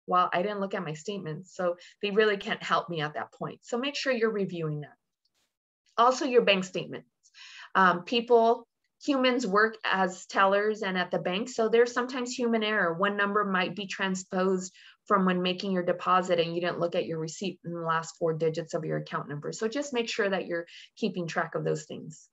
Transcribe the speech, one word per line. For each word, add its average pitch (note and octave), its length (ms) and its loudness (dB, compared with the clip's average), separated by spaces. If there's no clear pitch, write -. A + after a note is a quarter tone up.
Well, F3+ 240 4
I F3 100 0
didn't G#3 180 -4
look G3 140 -4
at F#3+ 100 -4
my D#3 100 -6
statements, F3+ 600 -10
so F3+ 220 -2
they G#3 80 -2
really G#3 280 2
can't G3 240 -6
help - 260 0
me E3+ 120 -4
at D3+ 140 -4
that - 180 -8
point. - 300 -8
So - 160 -4
make C#4+ 160 -4
sure C#4 180 -2
you're A3 200 2
reviewing E3 480 -4
that. - 160 -16
Also, B3+ 280 4
your B3 180 6
bank F#3+ 220 4
statements. - 440 -8
Um, F3+ 260 6
people, A#3 640 4
humans B3+ 420 2
work G#3 380 4
as F#3+ 420 0
tellers G3+ 560 2
and F#3 160 -2
at F3 140 -2
the F#3 80 0
bank, F#3 280 -2
so A3+ 200 0
there's A#3 240 4
sometimes B3 400 -4
human A#3 320 0
error. G3+ 300 2
One G3 220 0
number G3+ 280 2
might F#3 320 0
be G3+ 100 -6
transposed F#3+ 880 -2
from G3 200 4
when F3+ 160 2
making F3+ 280 -2
your F3+ 120 0
deposit, F3+ 580 2
and E3 140 0
you E3+ 80 -2
didn't F3 180 -4
look E3+ 140 -2
at F3+ 100 0
your E3 140 -6
receipt D#3+ 440 -8
in E3+ 120 -10
the E3+ 60 -8
last E3 360 -4
four E3 160 0
digits D#3+ 400 -2
of D#3+ 140 -4
your D#3 100 -2
account D#3 320 -6
number. D3 240 -8
So A3 160 -4
just C#4+ 240 -4
make A#3 160 -2
sure G3+ 220 -2
that F#3 160 -2
you're E3+ 200 -6
keeping F#3 300 -4
track D#3+ 280 -4
of D#3+ 80 -2
those D#3 220 -2
things. - 480 -16